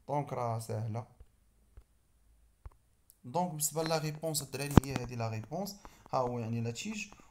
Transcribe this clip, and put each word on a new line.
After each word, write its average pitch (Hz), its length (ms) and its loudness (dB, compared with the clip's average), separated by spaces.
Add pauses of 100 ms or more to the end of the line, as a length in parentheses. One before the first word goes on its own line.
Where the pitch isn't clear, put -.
دونك 139 260 0
راه 120 260 0
سهله. 113 460 -2 (2250)
دونك 170 260 2
بالنسبه 156 340 0
لا 165 140 4
ريبونس 151 440 0
الدراري 139 320 -4 (120)
هي 139 80 -2
هذه 123 220 -2
لا 113 140 0
ريبونس، 151 460 -4 (380)
ها 135 60 4
هو 123 200 0
يعني 117 220 0
لا 117 100 0
تيج 208 340 -6 (260)